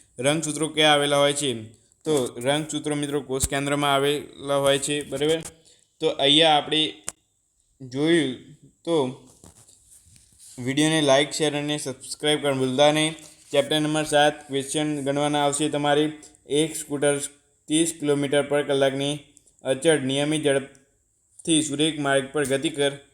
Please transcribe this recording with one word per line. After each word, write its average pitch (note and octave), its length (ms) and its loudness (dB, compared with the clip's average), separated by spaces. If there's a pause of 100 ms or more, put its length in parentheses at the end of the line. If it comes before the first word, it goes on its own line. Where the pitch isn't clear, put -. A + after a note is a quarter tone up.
(180)
રંગસૂત્રો D3+ 500 -2
ક્યાં D#3 240 4
આવેલા C#3+ 240 2
હોય C#3+ 160 4
છે? C#3 240 -4 (480)
તો C#3 320 0
રંગસૂત્રો D3 580 -4
મિત્રો D3 260 -4
કોષ C3 280 -4
કેન્દ્રમાં C#3+ 460 -2
આવેલા C#3+ 640 -2
હોય C#3 220 2
છે, D3 240 -4
બરાબર? D3 400 -2 (580)
તો D#3 80 0
અહીંયા D3+ 480 4
આપણે D3+ 380 0 (840)
જોયું, C3+ 560 0 (480)
તો C#3 380 -2 (1400)
વીડિયોને D3 420 0
લાઈક, C#3+ 300 4
શેર D3 260 -2
અને D3 220 -4
સબસ્ક્રાઇબ D3 640 -4
કરવાનું C3+ 180 0
ભૂલતા C3 340 4
નહીં. D#3 220 0 (380)
ચેપ્ટર C#3+ 280 2
નંબર D3+ 240 0
સાત, D3+ 440 2
ક્વેશ્ચન C#3+ 560 -4
ગણવાના D3 400 0
આવશે C#3+ 240 0
તમારે. D3 440 2 (340)
એક D#3 300 -2
સ્કૂટર C#3+ 440 -2 (480)
ત્રીસ D#3+ 320 0
કિલોમીટર C#3+ 420 0
પર C#3+ 200 0
કલાકની C#3 560 0 (440)
અચળ C3+ 380 2
નિયમિત C#3+ 420 -2
ઝડપથી - 1200 -2
સુરેખ D3 360 -2
માર્ગ C#3 340 0
પર D3 120 0
ગતિ C3+ 240 -2
કર-, C#3+ 320 -2 (140)